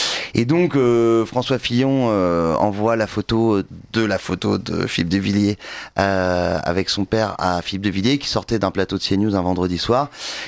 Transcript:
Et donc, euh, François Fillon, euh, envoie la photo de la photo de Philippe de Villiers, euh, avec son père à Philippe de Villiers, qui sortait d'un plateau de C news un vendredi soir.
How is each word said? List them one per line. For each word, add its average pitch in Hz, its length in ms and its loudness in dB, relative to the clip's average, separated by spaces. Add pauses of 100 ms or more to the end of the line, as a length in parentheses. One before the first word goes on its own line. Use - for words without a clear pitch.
(340)
Et 117 100 2
donc, 165 300 2
euh, 117 500 4
François 123 340 -2
Fillon, 127 520 0
euh, 85 460 2
envoie 104 400 0
la 107 100 0
photo 110 560 0 (300)
de 113 120 2
la 98 140 0
photo 98 400 -2
de 92 280 -4
Philippe - 240 -2
de 95 80 2
Villiers, 101 400 0 (400)
euh, 90 640 2
avec 87 240 0
son 98 160 -2
père 110 340 -2
à 87 240 0
Philippe 98 220 -6
de 104 60 0
Villiers, 104 280 2
qui - 100 -8
sortait 110 300 -2
d'un 95 120 0
plateau 98 260 -2
de 92 60 -6
C - 140 0
news 101 200 2
un 92 60 2
vendredi 90 360 0
soir. 131 300 0 (400)